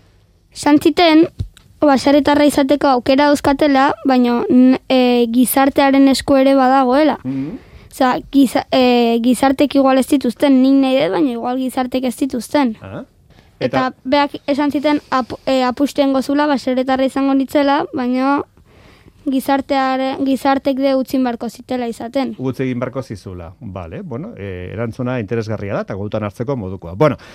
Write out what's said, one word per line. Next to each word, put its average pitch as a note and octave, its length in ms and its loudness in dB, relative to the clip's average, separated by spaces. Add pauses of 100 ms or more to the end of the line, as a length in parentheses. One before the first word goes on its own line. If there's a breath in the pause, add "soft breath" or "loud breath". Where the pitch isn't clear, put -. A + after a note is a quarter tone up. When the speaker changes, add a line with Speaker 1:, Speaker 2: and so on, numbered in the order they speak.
(520)
Speaker 1:
Esan D4 260 2
ziten, E4 500 4 (520)
baserritarra C#4+ 640 2
izateko C#4+ 440 2
aukera C4+ 420 2
dauzkatela, C#4+ 640 2 (100)
baina B3 460 2
n-, B3+ 300 4 (100)
eh, B3 420 2
gizartearen C4+ 760 2
esku C4+ 280 2
ere C4+ 180 4
badagoela. C4+ 720 2
Speaker 2:
Mhm. C4+ 320 -6 (340 loud breath)
Speaker 1:
Osea, B3+ 280 0 (120)
giza-, C#4 400 2
eh, A#3+ 520 2
gizartek C4+ 540 0
igual C4+ 220 4
ez B3+ 100 0
dituzten, C4+ 540 2
nik C4+ 120 4
nahi C4+ 260 2
dut, F4 120 -2
baina D4+ 180 0
igual A#3+ 260 -6
gizartek C4 480 -4
ez B3 120 -4
dituzten. C4 680 -4
Speaker 2:
Ah. A2+ 220 -12 (560 soft breath)
Speaker 1:
Eta B3+ 180 -2
Speaker 2:
Eta C4 240 -2
Speaker 1:
beak C#4+ 280 0 (180)
esan C#4+ 240 0
ziten C4 260 0 (120)
ap-, B3+ 360 -4
eh, C4 160 0
apustu B3+ 400 -2
egingo C4+ 180 0
zula, C#4+ 260 0
baserritarra C4 580 0
izango C4+ 300 0
nitzela, C#4+ 500 0 (100)
baina C4 480 -2 (840 soft breath)
gizarteare-, C4+ 920 -2 (100)
gizartek C4+ 520 0
de C4+ 180 0
utzin C4 260 -2
barko A#3+ 260 -4
zitela B3 380 -8
izaten. A#3 520 -6
Speaker 2:
Utz - 220 -6
egin B2+ 220 -4
barko A2 200 -6
zizula. F#2 580 -14
Vale, F#2+ 420 -12
bueno, C3+ 340 -12
eh, F#2 360 -12
erantzuna B2 480 -6
interesgarria G#2+ 560 -6
da, G#3 60 -6
eta B2+ 120 -10
gautan G#2 320 -6
hartzeko B2 320 -6
modukoa. F#2 400 -10
Bueno, C#3 180 2 (180 loud breath)